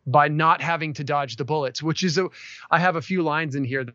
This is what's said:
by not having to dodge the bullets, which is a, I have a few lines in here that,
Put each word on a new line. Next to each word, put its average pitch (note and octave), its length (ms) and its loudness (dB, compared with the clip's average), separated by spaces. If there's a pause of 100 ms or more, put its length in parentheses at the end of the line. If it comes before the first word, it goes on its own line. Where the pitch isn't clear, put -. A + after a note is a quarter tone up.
by D3 220 6
not D#3+ 320 2
having D#3+ 340 -2
to D3+ 100 -8
dodge C#3 320 -2
the D3 80 -6
bullets, C#3 380 -4
which D#3+ 220 0
is E3+ 140 0
a, F#3 100 0 (420)
I E3+ 80 4
have F3+ 180 4
a D#3 60 -2
few F#3 200 -2
lines D3+ 340 -2
in C#3 80 -2
here C3 200 -4
that, A#2+ 100 -12